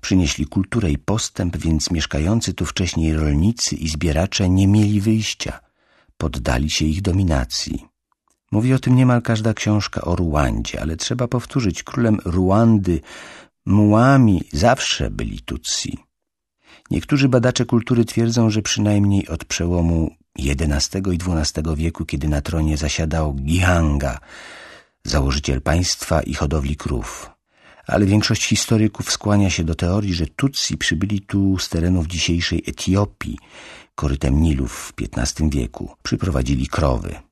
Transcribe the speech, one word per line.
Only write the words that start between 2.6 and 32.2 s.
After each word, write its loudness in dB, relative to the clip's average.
wcześniej -2
rolnicy 0
i -4
zbieracze 0
nie 4
mieli 4
wyjścia. -2
Poddali -2
się -2
ich 0
dominacji. -2
Mówi 2
o 2
tym 2
niemal 6
każda 0
książka 0
o 0
Ruandzie, 0
ale -4
trzeba -4
powtórzyć, -2
królem 0
Ruandy, 4
Muami, 6
zawsze 0
byli -8
Tutsi. -8
Niektórzy 2
badacze 2
kultury 2
twierdzą, 2
że 0
przynajmniej 2
od -8
przełomu 0
jedenastego -2
i 0
dwunastego -2
wieku, -4
kiedy -4
na 0
tronie -2
zasiadał -2
Gihanga, 0
założyciel 0
państwa 0
i -6
hodowli -2
krów. -8
Ale 2
większość 2
historyków 0
skłania 2
się -2
do -2
teorii, -2
że -2
Tutsi -4
przybyli -2
tu 0
z -6
terenów 0
dzisiejszej -2